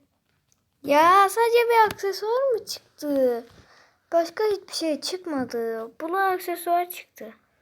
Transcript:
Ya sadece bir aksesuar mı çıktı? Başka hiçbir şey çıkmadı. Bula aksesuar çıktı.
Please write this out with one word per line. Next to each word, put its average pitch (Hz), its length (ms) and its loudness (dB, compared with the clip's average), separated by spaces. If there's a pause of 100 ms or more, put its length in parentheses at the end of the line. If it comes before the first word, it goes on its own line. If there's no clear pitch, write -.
(840)
Ya 349 460 6
sadece 453 280 2
bir 466 280 4
aksesuar 440 680 -2
mı 415 120 -4
çıktı? 262 840 -4 (640)
Başka 339 320 0
hiçbir 392 300 -2
şey 311 280 -4
çıkmadı. 240 880 -6 (100)
Bula 370 260 -2
aksesuar 349 640 -2
çıktı. - 440 -18 (280)